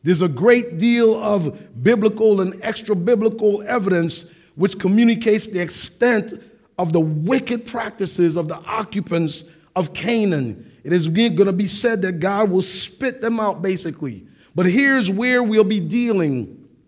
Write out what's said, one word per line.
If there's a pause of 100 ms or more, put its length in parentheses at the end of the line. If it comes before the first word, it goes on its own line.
There's
a
great
deal
of
biblical
and
extra-biblical
evidence (300)
which
communicates
the
extent (360)
of
the
wicked
practices
of
the
occupants (320)
of
Canaan. (100)
It
is
gonna
be
said
that
God
will
spit
them
out,
basically. (280)
But
here's
where
we'll
be
dealing (220)